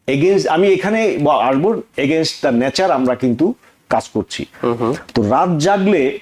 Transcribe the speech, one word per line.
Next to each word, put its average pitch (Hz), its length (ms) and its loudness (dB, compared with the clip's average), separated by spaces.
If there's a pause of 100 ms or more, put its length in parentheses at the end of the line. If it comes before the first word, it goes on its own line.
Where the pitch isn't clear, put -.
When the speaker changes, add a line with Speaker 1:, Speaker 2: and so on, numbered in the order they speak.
Speaker 1:
against, 165 420 2
আমি 175 180 2
এখানে 196 560 0
ব-, 147 60 2
আসবো, 139 520 2 (160)
against 151 480 -2
the 123 180 2
nature 175 280 0
আমরা 131 240 0
কিন্তু 127 380 0 (360)
কাজ 113 240 -2
করছি। - 320 -6 (180)
Speaker 2:
হুম 120 100 -2
হুম। 117 200 -2 (200)
Speaker 1:
তো 120 160 0
রাত 165 280 0
জাগলে 180 640 0